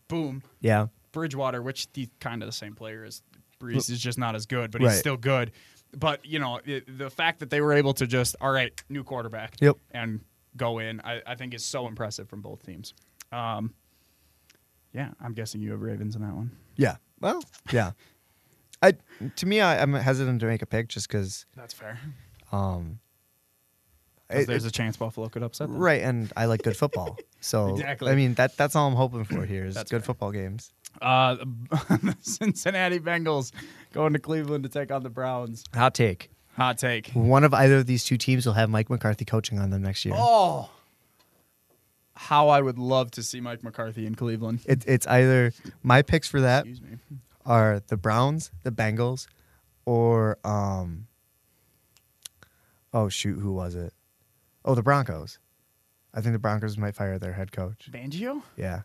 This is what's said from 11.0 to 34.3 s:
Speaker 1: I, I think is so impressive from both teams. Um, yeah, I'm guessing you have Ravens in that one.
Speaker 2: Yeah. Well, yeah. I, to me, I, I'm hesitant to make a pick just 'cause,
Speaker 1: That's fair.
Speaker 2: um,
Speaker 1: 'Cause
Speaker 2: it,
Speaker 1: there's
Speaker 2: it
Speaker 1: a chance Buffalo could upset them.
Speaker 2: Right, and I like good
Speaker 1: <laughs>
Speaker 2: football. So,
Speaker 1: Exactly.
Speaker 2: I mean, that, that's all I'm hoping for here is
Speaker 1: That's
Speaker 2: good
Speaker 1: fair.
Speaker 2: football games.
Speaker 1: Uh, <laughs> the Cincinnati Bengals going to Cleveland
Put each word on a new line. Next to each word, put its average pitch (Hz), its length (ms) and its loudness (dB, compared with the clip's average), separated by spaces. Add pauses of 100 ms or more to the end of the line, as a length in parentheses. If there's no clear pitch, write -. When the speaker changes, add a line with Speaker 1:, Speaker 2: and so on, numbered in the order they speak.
Speaker 1:
I, 117 240 -8
I 123 80 -10
think 123 200 -12
is 117 100 -10
so 123 240 -6
impressive 107 400 -8
from 101 120 -16
both 101 240 -16
teams. 95 300 -16 (380)
Um, 113 420 -6 (1200)
yeah, 131 180 -8 (100)
I'm 120 140 -10
guessing 107 260 -8
you 107 120 -6
have 104 100 -8
Ravens 107 320 -6
in 107 80 -8
that 104 120 -8
one. 117 180 -8 (240)
Speaker 2:
Yeah. 123 200 2 (240)
Well, 311 220 -2 (300)
yeah. 104 200 0 (880)
I, 190 120 8 (440)
to 175 100 -4
me, 214 140 4
I, 165 220 4
I'm 139 100 4
hesitant 131 480 0
to 113 60 0
make 113 160 0
a - 40 -6
pick 113 220 -2
just - 200 -8
'cause, 95 380 -6 (100)
Speaker 1:
That's 120 180 -18
fair. 113 240 -14 (540)
Speaker 2:
um, 92 460 -4 (1300)
Speaker 1:
'Cause 139 140 2
Speaker 2:
it, 127 40 -2
Speaker 1:
there's 117 180 0
Speaker 2:
it 113 40 -4
Speaker 1:
a 110 40 -4
chance 113 240 -2
Buffalo 110 320 -6
could 117 140 -8
upset 120 260 -8
them. 120 100 -10
Speaker 2:
Right, 156 240 4
and 117 340 -2
I 117 100 2
like 113 160 2
good 107 140 -2
Speaker 1:
<laughs> - 20 -12
Speaker 2:
football. 104 400 -4 (220)
So, 104 340 0
Speaker 1:
Exactly. 139 360 -2
Speaker 2:
I 135 40 4
mean, 131 200 4
that, 127 220 2
that's 147 200 2
all 147 120 4
I'm 131 60 2
hoping 123 300 0
for - 200 -4
here 95 220 -6
is 95 80 -6
Speaker 1:
That's 107 160 -8
Speaker 2:
good 117 120 0
Speaker 1:
fair. - 40 -16
Speaker 2:
football 104 260 -4
games. 101 400 -8 (300)
Speaker 1:
Uh, 127 340 4
<laughs> 123 340 -12
the 175 500 0
Cincinnati 185 800 -2
Bengals 160 520 -2 (400)
going 151 220 2
to 147 40 2
Cleveland 151 460 -4